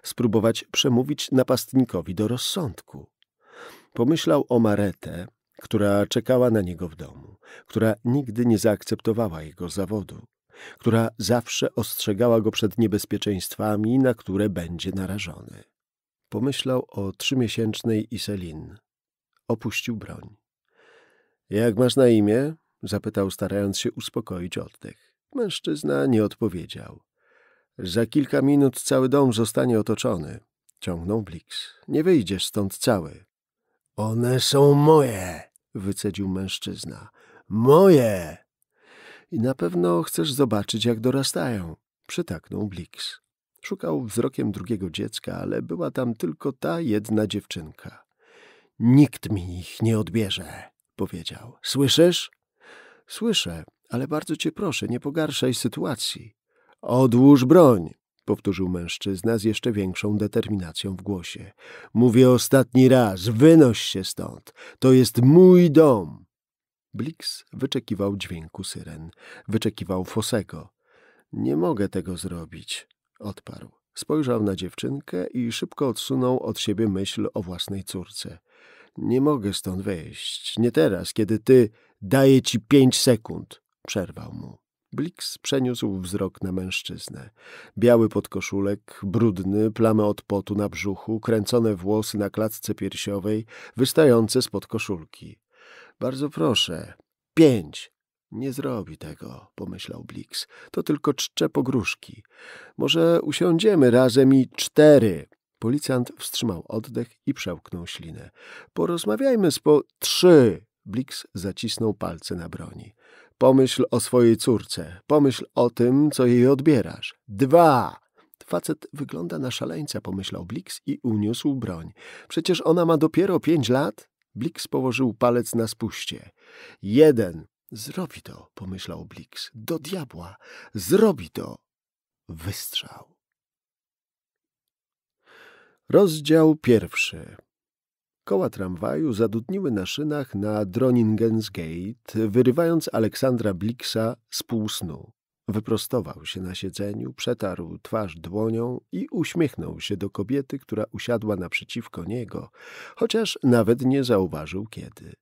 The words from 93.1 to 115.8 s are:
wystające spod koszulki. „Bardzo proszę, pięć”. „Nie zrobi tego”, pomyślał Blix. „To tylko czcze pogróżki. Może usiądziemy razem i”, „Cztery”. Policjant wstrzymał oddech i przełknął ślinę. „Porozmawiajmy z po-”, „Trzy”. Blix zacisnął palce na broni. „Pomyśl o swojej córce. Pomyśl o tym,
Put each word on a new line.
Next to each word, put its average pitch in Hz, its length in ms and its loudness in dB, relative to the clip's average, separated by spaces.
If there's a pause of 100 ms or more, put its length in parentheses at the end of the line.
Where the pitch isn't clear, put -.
wystające 127 640 4
spod - 260 -8
koszulki. 85 720 -10 (600)
„Bardzo 135 300 -6
proszę, 101 640 -4 (400)
pięć”. 120 580 4 (400)
„Nie 127 220 -8
zrobi 117 440 -8
tego”, - 580 -18
pomyślał - 480 -14
Blix. - 440 -14 (240)
„To - 120 -6
tylko 147 300 -2
czcze - 360 -4
pogróżki. - 720 -4 (540)
Może 165 440 2
usiądziemy 165 680 4
razem 131 420 6
i”, 131 160 4
„Cztery”. 113 800 6 (320)
Policjant 123 580 -2
wstrzymał - 500 -6
oddech 113 400 -6 (180)
i 139 80 -2
przełknął 87 540 -10
ślinę. - 420 -16 (440)
„Porozmawiajmy 202 800 0
z - 80 -6
po-”, 151 240 4 (160)
„Trzy”. 131 640 6 (200)
Blix 113 480 -8
zacisnął 104 600 -4
palce 87 420 -8
na 85 140 -12
broni. - 440 -16 (440)
„Pomyśl 131 540 6
o 120 80 2
swojej 117 380 6
córce. 92 680 -2
Pomyśl 143 380 2 (100)
o 120 140 4
tym, 135 420 2